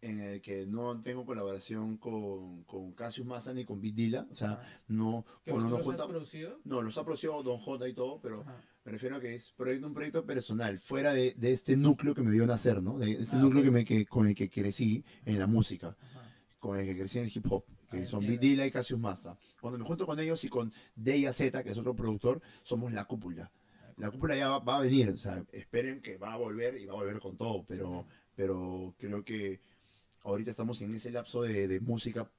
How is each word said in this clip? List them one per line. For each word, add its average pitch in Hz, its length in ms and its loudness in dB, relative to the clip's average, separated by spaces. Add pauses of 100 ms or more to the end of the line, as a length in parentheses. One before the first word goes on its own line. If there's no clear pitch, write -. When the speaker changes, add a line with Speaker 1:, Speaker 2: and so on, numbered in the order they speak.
Speaker 1:
En 107 200 -6
el 101 220 -8
que 98 240 -6
no 117 340 -4
tengo 123 240 -6
colaboración 110 720 -6
con, 98 680 -8
con 92 280 -12
Cassius 117 340 -8
Masta 123 280 -8
ni 127 100 -4
con 104 160 -8
Beat 107 140 -2
Dilla, 113 360 0
o - 40 -18
sea, 104 200 -4
Speaker 2:
Ajá. - 140 -14 (200)
Speaker 1:
no, 110 360 0 (200)
Speaker 2:
¿Que - 80 -4
Speaker 1:
cuando 113 160 2
Speaker 2:
tú - 20 2
Speaker 1:
nos - 0 -
Speaker 2:
los 120 100 2
has - 60 -2
Speaker 1:
juntamos 190 240 -4
Speaker 2:
producido? 165 540 -8
Speaker 1:
No, 131 180 -2
los 110 160 -4
ha 120 60 -4
producido 151 380 -4
Don 127 140 0
Jota 127 320 -6
y 123 60 -6
todo, 131 260 -4
pero 110 220 -8
Speaker 2:
Ajá. 131 180 -14 (240)
Speaker 1:
me - 80 -10
refiero 127 240 -6
a 135 40 -6
que 120 140 -6
es - 180 -12
proyecto, 131 340 -2
un 147 80 -6
proyecto 151 320 -4
personal, 113 520 -2
fuera 139 360 2
de, 127 240 4
de 120 140 4
este 131 260 4
núcleo 143 360 6
que - 60 -2
me 117 120 6
vio 113 140 8
nacer, 113 360 4
¿no? 117 160 -2
De 107 140 2
este 117 240 0
Speaker 2:
Ah, - 20 6
Speaker 1:
núcleo 135 240 8
Speaker 2:
ok. - 20 6
Speaker 1:
que 135 60 8
me, 120 160 8
que, 107 180 4
con 110 220 6
el 104 80 6
que 98 160 -2
crecí 101 520 2 (220)
en 107 140 2
la 95 80 2
música, 104 520 2
Speaker 2:
Ajá. - 320 -20 (280)
Speaker 1:
con 98 200 -2
el 98 60 0
que 95 140 -2
crecí 98 220 -4
en 120 40 -2
el 110 100 -4
hip 110 140 -2
hop, 95 160 0 (260)
que 92 120 -4
Speaker 2:
Ah, - 40 -4
Speaker 1:
son 104 180 -2
Speaker 2:
entiendo. - 40 0
Speaker 1:
Beat 120 120 2
Dilla 139 260 6
y 135 60 0
Cassius 123 280 -2
Masta. 98 380 -6 (200)
Cuando 120 200 -8
me 113 80 -8
junto 170 180 -2
con 151 160 -4
ellos 160 240 -2
y 147 40 -6
con 117 220 -2 (260)
Deya 135 360 2
Z, 131 300 0
que - 80 -6
es 104 80 -2
otro 120 180 -2
productor, 117 460 0 (200)
somos 120 300 -2
La 101 140 -4
Cúpula. 90 440 -8 (460)
La 104 140 -4
Cúpula 139 260 0
ya 135 120 2
va, 139 100 2
va 123 180 0
a 143 40 4
venir, 131 280 6
o 92 80 0
sea, 95 260 -6 (100)
esperen 131 500 -4
que 101 160 -12
va 104 160 -8
a - 20 -8
volver 117 420 -4
y 101 60 -14
va 95 80 -12
a 98 40 -8
volver 104 240 -4
con 95 180 -12
todo, 110 260 -2
pero, 90 360 -6
Speaker 2:
Ujú. 90 80 -12 (260)
Speaker 1:
pero 92 640 -2
creo 101 260 -6
que 101 360 -6 (640)
ahorita 107 260 -2
estamos 113 320 -4
en 104 120 -6
ese 117 180 -8
lapso 120 300 -4
de, 107 260 0
de 95 120 0
música 113 480 -4 (100)